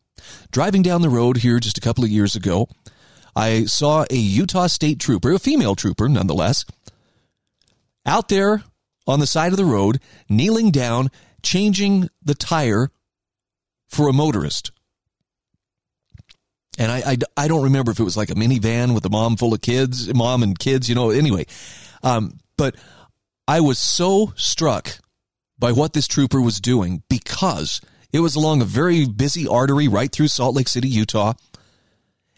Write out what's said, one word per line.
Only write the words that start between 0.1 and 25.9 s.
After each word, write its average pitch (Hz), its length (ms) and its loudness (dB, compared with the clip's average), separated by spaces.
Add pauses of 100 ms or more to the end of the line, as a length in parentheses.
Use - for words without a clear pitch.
Driving 190 320 2
down 175 200 2
the 165 80 2
road 123 280 2
here 120 200 2
just - 180 -4
a - 60 -10
couple 120 220 0
of 110 60 0
years 104 240 2
ago, 95 340 -2 (680)
I 110 300 0
saw 147 420 0
a 131 80 -2
Utah 120 520 0
State 156 300 0
Trooper, 120 340 0
a 190 60 2
female 220 360 0
trooper 104 340 -2
nonetheless, 95 560 0 (1400)
out 196 220 0
there 208 340 2 (440)
on 143 140 2
the 143 60 2
side 165 260 0
of 190 60 2
the 196 60 2
road, 110 360 2 (280)
kneeling 208 420 2
down, 127 400 0 (320)
changing 196 640 0 (140)
the 143 120 0
tire 131 560 0 (960)
for 147 200 0
a 135 40 2
motorist. 131 580 -2 (2000)
And 113 120 -2
I, 127 220 -4
I, 131 40 0 (200)
I 147 120 -2
don't 156 160 2
remember 135 280 2
if - 80 -4
it 117 40 0
was 92 120 -4
like 107 140 -4
a - 40 -6
minivan 117 600 0
with 107 100 -2
a 92 60 -4
mom 110 260 0
full 120 160 0
of 107 80 -2
kids, 123 540 -2
mom 123 280 2
and 196 160 0
kids, 131 300 -2
you 120 60 0
know, 120 160 0
anyway. 110 340 0 (580)
Um, 117 360 -2 (180)
but 139 200 -2 (720)
I 156 140 2
was 139 180 2
so 196 580 0
struck - 640 -4 (600)
by 120 140 0
what 147 200 2